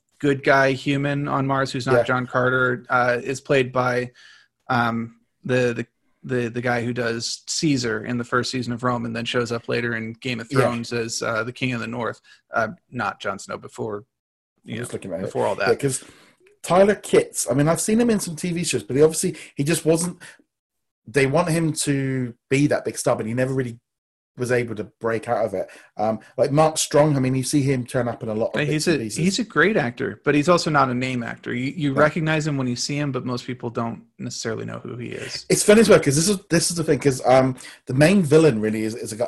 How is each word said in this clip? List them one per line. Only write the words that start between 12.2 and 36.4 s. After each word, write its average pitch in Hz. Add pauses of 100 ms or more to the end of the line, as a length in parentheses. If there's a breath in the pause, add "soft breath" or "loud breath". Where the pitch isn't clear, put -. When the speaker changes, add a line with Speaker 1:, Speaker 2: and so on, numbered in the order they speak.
Speaker 1:
Uh, 110 (200)
not 107
Jon 98
Snow, 104
before, 110 (580)
you 120
Speaker 2:
I'm -
just 120
Speaker 1:
know, 117
Speaker 2:
looking 98
at 87
it. 95
Speaker 1:
before 117
all 104
that. 95
Speaker 2:
Yeah, -
'cause - (580 loud breath)
Tyler 196
Kitts, -
I 120
mean, 147
I've 160
seen 220
him 240
in 208
some 170
T 180
V 170
shows, -
but 131
he 147
obviously, 165 (180 loud breath)
he 143
just 156
wasn't, 165 (920 loud breath)
they 139
want 160
him 165
to 135 (160)
be 139
that -
big 117
star, 123
but 107
he 113
never 131
really 120 (600)
was 123
able 117
to 104
break 113
out 113
of 98
it. 92 (280 loud breath)
Um, 107 (180 loud breath)
like 135
Mark 156
Strong, 147
I 135
mean, 131
you 131
see 143
him 131
turn 120
up 117
in 110
a 110
lot 113
of 139
Speaker 1:
Hey, 151
Speaker 2:
bits 147
Speaker 1:
he's 151
Speaker 2:
and 165
Speaker 1:
a, 131
Speaker 2:
pieces. 107
Speaker 1:
he's 190
a 233
great 190
actor, 120
but 147
he's 147
also 170
not 135
a 123
name 127
actor. 117
You, 127
you 139
Speaker 2:
No. 139
Speaker 1:
recognize 156
him 143
when 131
you 120
see 143
him, 147
but 123
most 123
people 123
don't 117 (140)
necessarily 113
know 113
who 117
he 120
is. -
Speaker 2:
It's -
funny 214
as 202
well, 185
'cause 139
this 165
is, 196 (100)